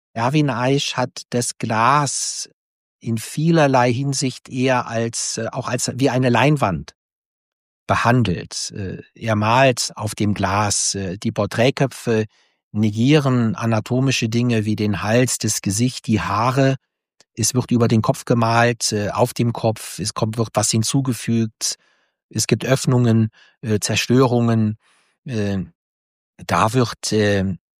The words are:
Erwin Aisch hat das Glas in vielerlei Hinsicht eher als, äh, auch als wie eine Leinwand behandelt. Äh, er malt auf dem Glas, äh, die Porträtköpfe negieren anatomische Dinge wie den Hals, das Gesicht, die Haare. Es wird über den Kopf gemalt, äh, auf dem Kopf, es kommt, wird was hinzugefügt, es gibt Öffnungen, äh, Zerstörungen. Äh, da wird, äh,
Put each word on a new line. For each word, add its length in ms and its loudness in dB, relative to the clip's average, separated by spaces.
Erwin 360 2
Aisch 480 0
hat 320 -4
das 300 -4
Glas 880 0
in 200 -4
vielerlei 720 2
Hinsicht 560 -4
eher 380 0
als, 500 -4
äh, 140 -6
auch 160 -6
als 260 -4
wie 160 0
eine 200 2
Leinwand 680 2
behandelt. 840 0
Äh, 320 -10
er 220 -4
malt 600 2
auf 200 -8
dem 180 0
Glas, 640 -2
äh, 240 -6
die 120 -4
Porträtköpfe 920 0
negieren 840 2
anatomische 720 0
Dinge 380 0
wie 100 0
den 280 -2
Hals, 340 2
das 240 -4
Gesicht, 460 -2
die 120 2
Haare. 580 0
Es 180 -2
wird 180 0
über 160 4
den 140 4
Kopf 240 -2
gemalt, 680 2
äh, 180 -2
auf 240 0
dem 200 0
Kopf, 460 -4
es 140 -6
kommt, 240 -4
wird 160 -2
was 180 0
hinzugefügt, 1040 -2
es 180 -4
gibt 180 0
Öffnungen, 640 2
äh, 180 -2
Zerstörungen. 1000 2
Äh, 340 -2
da 360 -2
wird, 380 -2
äh, 440 2